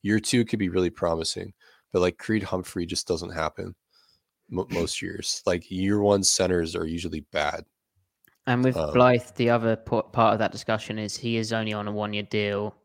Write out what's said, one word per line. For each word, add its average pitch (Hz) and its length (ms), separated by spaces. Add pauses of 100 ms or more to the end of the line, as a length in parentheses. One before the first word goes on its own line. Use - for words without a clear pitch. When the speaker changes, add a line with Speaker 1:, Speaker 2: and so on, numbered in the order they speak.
Speaker 1:
Year 104 160
two 120 260
could 113 140
be 95 100
really 90 220
promising, 85 600 (380)
but, 90 100
like, 90 180
Creed 110 240
Humphrey 92 420
just 87 220
doesn't 87 240
happen 90 420 (720)
mo-, - 200
Speaker 2:
<clears throat> - 40
Speaker 1:
most 85 300
years. - 460
Like, 90 240
year 98 300
one 101 220
centers 90 520
are 82 100
usually 82 360 (100)
bad. 78 340 (800)
Speaker 2:
And 123 180
with 127 140
Speaker 1:
Um, 76 160
Speaker 2:
Blythe, 123 440
the 117 120
other 113 260
po-, 110 280
part 110 300
of 107 60
that 107 120
discussion 110 480
is 104 180
he 117 200
is 110 140
only 110 220
on 104 140
a 104 40
one-year 104 380
deal. 104 560